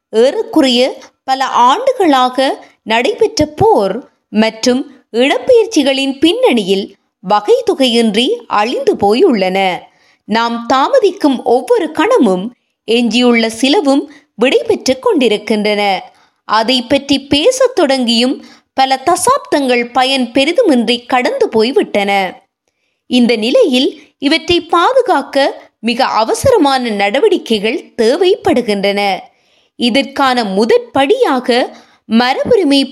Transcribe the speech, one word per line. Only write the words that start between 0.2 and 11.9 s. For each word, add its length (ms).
பல 240
ஆண்டுகளாக 840
நடைபெற்ற 580
போர் 420
மற்றும் 460
இடப்பெயர்ச்சிகளின் 1040
பின்னணியில் 680
வகை 380
தொகையின்றி 640
அழிந்து 420
போயுள்ளன. 640
நாம் 280
தாமதிக்கும் 800
ஒவ்வொரு 460